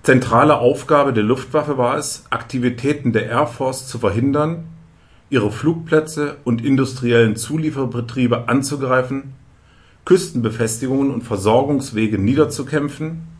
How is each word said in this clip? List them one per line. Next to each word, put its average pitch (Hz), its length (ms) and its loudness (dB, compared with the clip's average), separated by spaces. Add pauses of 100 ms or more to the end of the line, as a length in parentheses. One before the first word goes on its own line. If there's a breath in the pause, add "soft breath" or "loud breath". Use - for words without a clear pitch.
Zentrale 139 540 4
Aufgabe 139 560 2
der 107 100 2
Luftwaffe 139 540 0
war 127 200 0
es, - 320 -8
Aktivitäten 123 840 -2
der 104 140 0
Air 127 200 0
Force - 400 -6
zu 120 100 -10
verhindern, 139 680 0 (640 soft breath)
ihre 104 220 2
Flugplätze 156 920 0
und 117 200 -2
industriellen 120 760 2
Zulieferbetriebe 123 1120 -2
anzugreifen, 135 880 -2 (680 soft breath)
Küstenbefestigungen 135 1080 0
und 117 100 -4
Versorgungswege 110 960 0
niederzukämpfen 143 1040 -2 (180)